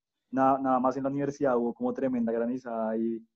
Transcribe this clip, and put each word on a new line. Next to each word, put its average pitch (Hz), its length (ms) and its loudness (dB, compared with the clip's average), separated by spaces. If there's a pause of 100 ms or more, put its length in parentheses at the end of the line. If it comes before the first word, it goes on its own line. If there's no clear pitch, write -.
(320)
nada, 131 260 4
nada 131 220 2
más 131 180 0
en 135 60 -4
la 135 60 -2
universidad 139 460 0
hubo 120 200 2
como 123 180 -2
tremenda 123 380 0
granizada 117 680 -2
y 113 260 -4 (120)